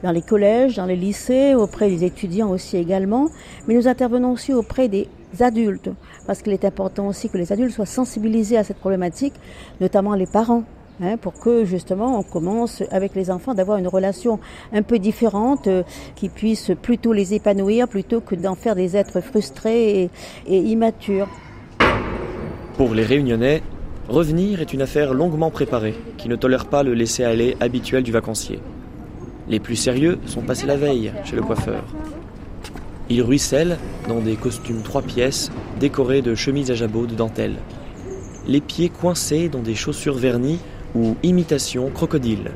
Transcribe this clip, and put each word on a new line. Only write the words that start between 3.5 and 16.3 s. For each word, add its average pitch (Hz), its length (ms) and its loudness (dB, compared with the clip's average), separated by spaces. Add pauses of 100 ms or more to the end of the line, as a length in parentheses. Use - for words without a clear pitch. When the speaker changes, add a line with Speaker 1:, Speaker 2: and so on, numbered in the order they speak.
Speaker 1:
Mais 220 80 4
nous 240 120 6
intervenons 247 440 2
aussi 247 200 -2
auprès 254 360 2
des 196 200 0 (340)
adultes, 220 500 2 (340)
parce - 160 -4
qu'il 208 120 0
est 190 120 0
important 196 420 -2
aussi 202 220 -4
que - 80 -4
les 175 160 0
adultes 233 180 0
soient 208 140 -2
sensibilisés 226 720 0
à 214 60 4
cette 196 160 -6
problématique, 190 560 0 (440)
notamment 196 360 2
les 185 100 2
parents. 226 380 2 (360)
Hein, 190 180 -2
pour 185 220 -8
que 233 240 4
justement 196 540 0
on 196 60 0
commence 208 680 -2
avec 196 240 -2
les 190 160 -2
enfants 185 240 -2
d'avoir 196 240 2
une 180 100 0
relation 190 520 0 (340)
un 214 80 4
peu 233 160 2
différente, 220 680 2
euh, 185 160 4 (320)
qui 190 140 -4
puisse 220 420 0 (100)